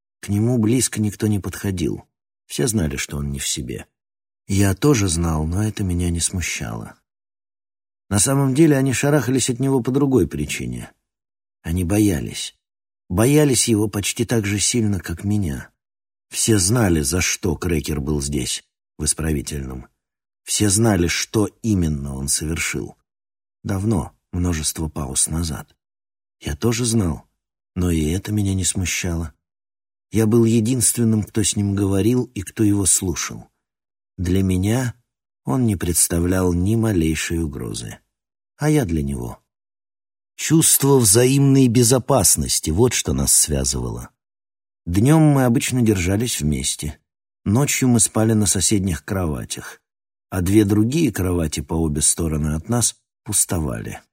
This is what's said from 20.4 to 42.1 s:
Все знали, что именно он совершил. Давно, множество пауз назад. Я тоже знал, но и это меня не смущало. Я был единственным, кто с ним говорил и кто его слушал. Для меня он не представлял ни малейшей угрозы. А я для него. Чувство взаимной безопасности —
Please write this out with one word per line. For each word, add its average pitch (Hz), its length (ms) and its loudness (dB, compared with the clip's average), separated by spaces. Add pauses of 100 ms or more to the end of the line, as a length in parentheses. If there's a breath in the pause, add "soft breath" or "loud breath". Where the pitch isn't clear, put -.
Все - 240 0
знали, 98 380 4
что 101 420 -2 (140)
именно 78 520 -2
он 69 140 -6
совершил. 78 680 -6 (640)
Давно, 101 500 -2 (180)
множество 82 580 -2
пауз 71 400 -4
назад. 78 460 -6 (640)
Я 76 160 -6
тоже 113 300 -2
знал, 110 400 -2 (500)
но 90 160 -2
и 78 200 0
это 98 200 -4
меня 101 240 -2
не 95 100 -2
смущало. 85 680 -4 (800)
Я 110 140 2
был 117 180 4
единственным, 113 800 2
кто - 200 -4
с - 140 -2
ним 101 180 0
говорил 101 600 0
и 101 80 -8
кто - 200 -4
его 101 220 2
слушал. - 640 -4 (720)
Для 92 240 0
меня 104 520 0 (500)
он 131 220 0
не 101 100 2
представлял 90 760 0
ни 92 240 0
малейшей 82 680 0
угрозы. 58 560 -10 (580)
А 147 120 -2
я 151 160 2
для 82 180 -2
него. 62 380 -6 (960)
Чувство 139 600 4
взаимной 131 720 6
безопасности — 117 1000 2